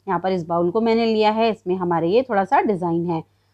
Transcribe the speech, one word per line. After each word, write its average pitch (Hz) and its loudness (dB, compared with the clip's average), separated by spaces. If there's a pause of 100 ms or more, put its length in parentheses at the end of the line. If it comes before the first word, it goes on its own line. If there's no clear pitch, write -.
यहाँ 180 0
पर 190 -2
इस 180 -2
बाउल 175 0
को 226 0
मैंने 226 2
लिया 214 2
है, 220 0
इसमें 185 -4
हमारे 170 0
ये 226 2
थोड़ा 196 0
सा 285 2
डिज़ाइन 170 -2
है। 160 -4 (320)